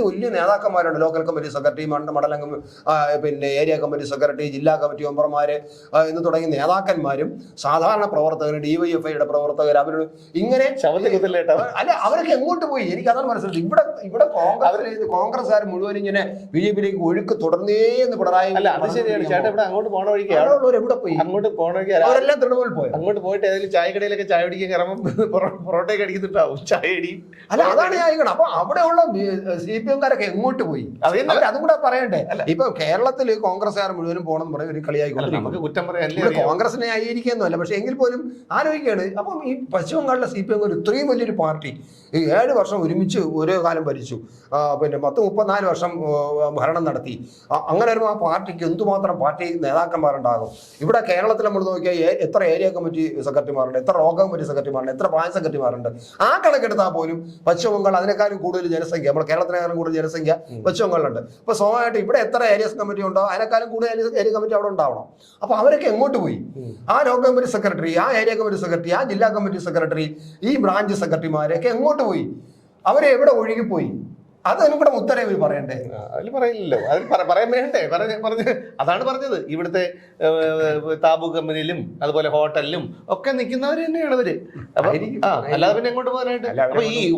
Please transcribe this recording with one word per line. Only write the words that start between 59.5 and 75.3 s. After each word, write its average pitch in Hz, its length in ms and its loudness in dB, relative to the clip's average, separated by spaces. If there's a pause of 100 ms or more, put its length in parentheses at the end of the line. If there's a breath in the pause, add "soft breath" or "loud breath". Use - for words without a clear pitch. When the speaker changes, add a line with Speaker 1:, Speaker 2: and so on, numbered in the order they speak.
Speaker 1:
കൂടുതൽ 165 180 -2
ജനസംഖ്യ 160 420 0 (120)
Speaker 2:
ഉം. 117 140 -12
Speaker 1:
പശ്ചിമ 190 220 0
ബംഗാളിലുണ്ട്. 151 340 0
അപ്പൊ - 340 -6
സ്വാഭാവികമായിട്ട് 226 460 2
ഇവിടെ 226 180 2
എത്ര 233 260 0
ഏരിയ 214 240 4
കമ്മിറ്റി 202 340 -6
ഉണ്ടോ 190 200 0
അതിനേക്കാളും 220 480 0
കൂടുതൽ 226 200 -2
ഏരിയ, 226 300 -2
ഏരിയ 214 120 2
കമ്മിറ്റി 220 240 0
അവിടെ 208 120 0
ഉണ്ടാവണം. 143 380 -2 (380 soft breath)
അപ്പൊ - 120 0
അവരൊക്കെ 262 300 4
എങ്ങോട്ട് 254 320 2
പോയി? 156 280 -4 (120)
Speaker 2:
ഉം. 120 180 -12 (140)
Speaker 1:
ആ 240 120 4
ലോക്കൽ 254 260 4
കമ്മിറ്റി 247 220 2
സെക്രട്ടറി, 170 460 0
ആ 208 160 2
ഏരിയ 226 220 2
കമ്മിറ്റി 214 280 -2
സെക്രട്ടറി, 170 280 -2
ആ 262 140 2
ജില്ലാ 220 240 2
കമ്മിറ്റി 196 300 -2
സെക്രട്ടറി, 160 600 0 (260 loud breath)
ഈ 262 140 2
ബ്രാഞ്ച് 202 360 2
സെക്രട്ടറിമാരൊക്കെ 160 760 0
എങ്ങോട്ട് 285 300 2
പോയി? 202 360 -2 (500 soft breath)
അവരെ 285 220 6
എവിടെ 269 240 8
ഒഴുകിപ്പോയി? 220 680 0 (460)
അത് 202 140 2
അതിനും 302 180 4
കൂടെ 294 120 6
ഉത്തരം 247 320 0
ഇവര് 202 180 0